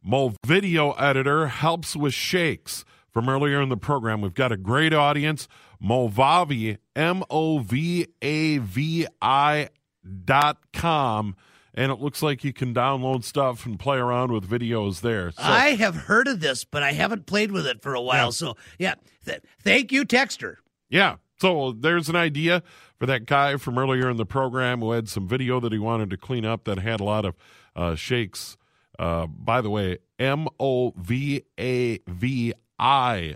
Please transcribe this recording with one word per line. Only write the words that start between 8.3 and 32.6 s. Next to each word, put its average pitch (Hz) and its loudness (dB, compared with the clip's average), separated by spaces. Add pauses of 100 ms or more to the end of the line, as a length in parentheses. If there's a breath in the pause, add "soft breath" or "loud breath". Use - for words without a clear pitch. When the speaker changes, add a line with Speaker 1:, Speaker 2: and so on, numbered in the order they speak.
Speaker 1:
V 143 -2 (140)
I 143 2 (540)
dot 143 4 (140)
com, 117 0 (400 soft breath)
and 135 0
it 120 -4
looks 143 -4
like 147 -2
you 135 -2
can 123 -4
download 131 0
stuff 131 -2
and 110 -6
play 139 0
around 123 0
with 104 -2
videos 113 -2
there. 101 -2
So - -10
Speaker 2:
I 233 4
have 202 0
heard 226 2
of 233 -2
this, 139 -2
but 147 -6
I 143 2
haven't 165 -2
played 208 0
with 175 -2
it 123 -4
for 139 -4
a 123 -2
while. 123 2
Speaker 1:
Yeah. 123 -2
Speaker 2:
So, 120 -6 (220 loud breath)
yeah, 175 -2 (300 soft breath)
th-, - -10 (200 soft breath)
thank 214 4
you, 269 2
Texter. 208 0 (320)
Speaker 1:
Yeah. 165 2 (240)
So 151 2
there's 151 0
an 165 0
idea 165 2 (360 soft breath)
for 131 -2
that 123 0
guy 143 2
from 127 -4
earlier 131 2
in 120 -2
the 110 -2
program 127 0
who 113 -2
had 113 -2
some 98 -6
video 127 0
that 117 -2
he 110 -2
wanted 110 -2
to 95 -6
clean 120 -6
up 110 -4
that 98 -2
had 107 -2
a 98 -4
lot 104 0
of, 87 -2 (400 soft breath)
uh, 85 -2
shakes. 117 -4 (420)
Uh, 85 -2
by 113 0
the 107 -2
way, 95 -2 (200)
M 139 0 (140)
O 127 2
V 131 -2 (160)
A 123 -2 (100)
V 117 -2 (280)